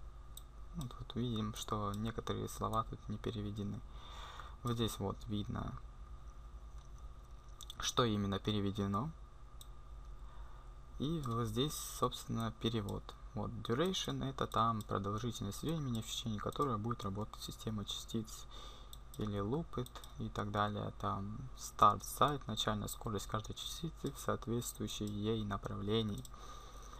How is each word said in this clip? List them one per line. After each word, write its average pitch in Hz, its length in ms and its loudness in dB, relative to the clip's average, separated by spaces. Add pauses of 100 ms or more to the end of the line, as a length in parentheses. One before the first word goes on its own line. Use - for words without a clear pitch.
(760)
Вот, 143 220 -2
вот - 160 -8
видим, 110 400 2
что 104 400 0
некоторые 104 540 0
слова 107 360 2
тут - 260 -6
не 107 80 -2
переведены. 104 600 0 (840)
Вот 120 140 2
здесь 113 220 2
вот 98 280 0
видно, - 480 0 (2000)
что - 240 4
именно 101 340 4
переведено. 101 720 4 (1900)
И 156 260 2
вот 117 200 2
здесь, 120 280 2
собственно, - 840 0
перевод. 101 420 2 (320)
Вот, 104 160 0
duration — 131 800 2
это 123 160 2
там 110 340 4
продолжительность 107 800 0
времени, 135 400 2
в - 60 -4
течение 107 340 0
которого 127 380 2
будет 113 260 0
работать 104 380 -2
система 107 420 -2
частиц, - 640 -2 (720)
или 104 200 2
loop 120 360 2
it 123 160 -2 (280)
и 117 100 -2
так 107 220 0
далее. 104 500 2
Там 101 380 0 (180)
start - 440 8
site, 139 460 4
начальная 107 420 2
скорость - 380 0
каждой - 280 -2
частицы - 580 -4
в - 60 -10
соответствующей 110 880 0
ей 107 380 2
направлении. 101 800 2 (760)